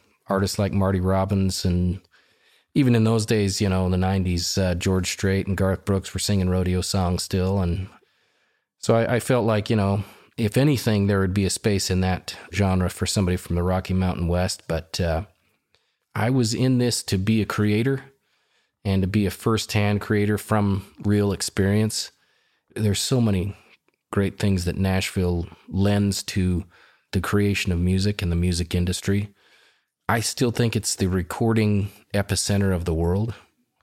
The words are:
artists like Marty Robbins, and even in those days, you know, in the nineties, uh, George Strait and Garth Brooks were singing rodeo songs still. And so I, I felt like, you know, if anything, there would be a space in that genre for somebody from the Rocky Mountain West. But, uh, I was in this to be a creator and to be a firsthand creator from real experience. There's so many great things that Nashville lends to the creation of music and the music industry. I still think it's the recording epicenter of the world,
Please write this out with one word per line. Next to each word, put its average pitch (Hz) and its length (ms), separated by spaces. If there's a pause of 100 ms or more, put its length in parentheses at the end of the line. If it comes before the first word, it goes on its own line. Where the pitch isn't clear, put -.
(280)
artists 98 300
like 98 140
Marty 98 300
Robbins, 95 640
and 90 340 (760)
even 127 200
in 110 80
those 110 220
days, 101 340
you 104 80
know, 92 180
in 92 60
the 92 60
nineties, 92 600
uh, 92 180
George 92 360
Strait 98 360
and 95 100
Garth 95 260
Brooks 98 300
were - 80
singing 92 280
rodeo 92 300
songs 90 440
still. 95 380
And 90 280 (880)
so - 160
I, 117 200
I 110 40
felt 120 260
like, 107 240
you 117 60
know, 98 280 (340)
if 113 200
anything, 117 480
there 101 140
would 95 160
be 98 100
a 92 60
space 101 400
in 92 100
that 92 340 (160)
genre 92 380
for - 160
somebody 90 320
from - 180
the 87 60
Rocky 92 320
Mountain 92 340
West. 90 400
But, 80 320
uh, 85 260 (880)
I 117 160
was 120 240
in 127 240
this 123 240
to 98 160
be 110 220
a 95 40
creator 113 600 (800)
and 95 200
to 92 40
be 101 200
a 92 40
firsthand 104 720
creator 104 380
from 101 460 (180)
real 101 280
experience. 104 800 (600)
There's 104 260
so 127 220
many 101 340 (560)
great 98 280
things 95 260
that 87 120
Nashville 92 720 (200)
lends 101 560
to 90 400 (480)
the 92 100
creation 101 500
of 85 80
music 95 420
and 87 100
the 87 40
music 87 380
industry. 95 560 (800)
I 113 120
still 120 300
think 117 240
it's - 200
the 98 120
recording 104 840 (220)
epicenter 101 600
of 87 120
the 87 80
world, 90 400 (500)